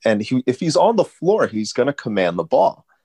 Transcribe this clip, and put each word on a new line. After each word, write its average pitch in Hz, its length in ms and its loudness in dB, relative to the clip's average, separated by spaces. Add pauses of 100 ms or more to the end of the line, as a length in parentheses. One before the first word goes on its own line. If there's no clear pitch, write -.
And 107 160 0
he, 127 260 -2
if 123 120 -2
he's 165 160 -2
on 196 220 4
the 175 80 2
floor, 175 420 0
he's 107 260 -6
gonna 131 200 0
command 92 480 -2
the 82 40 -4
ball. - 400 0 (200)